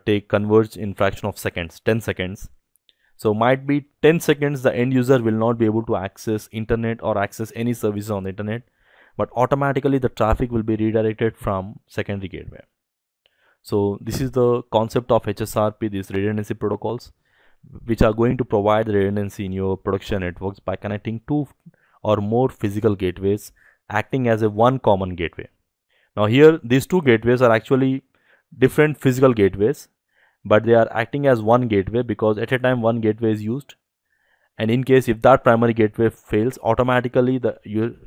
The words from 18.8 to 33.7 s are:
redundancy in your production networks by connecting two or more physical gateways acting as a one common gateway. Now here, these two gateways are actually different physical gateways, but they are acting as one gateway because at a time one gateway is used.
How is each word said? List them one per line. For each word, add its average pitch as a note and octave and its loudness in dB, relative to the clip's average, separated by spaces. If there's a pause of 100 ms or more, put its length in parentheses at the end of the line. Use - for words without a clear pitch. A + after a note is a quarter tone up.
redundancy G2+ -2
in F#2+ -8
your F#2+ -4
production G2 -4
networks F#2 -8
by F#2 -8
connecting G#2 -8
two D3 -4 (540)
or G#2+ 0
more A2 0
physical G#2 -2
gateways F#2+ -4 (380)
acting A#2+ -2
as A2 2
a A2 2
one A#2 2
common F#2+ 0
gateway. E2+ -8 (720)
Now G#2 2
here, D3 6
these B2 0
two F3+ 0
gateways A#2+ 4
are A#2+ 6
actually C3 0 (540)
different C#3+ 2
physical C3 4
gateways, G2+ 0 (560)
but G#2+ 2
they A#2 4
are A2+ 4
acting C#3+ -4
as B2+ 2
one A#2+ 2
gateway G#2 0
because A2 0
at A2+ -4
a C3 -2
time B2+ 0
one A2+ 0
gateway A2 0
is G#2+ -4
used. A#2+ -8 (800)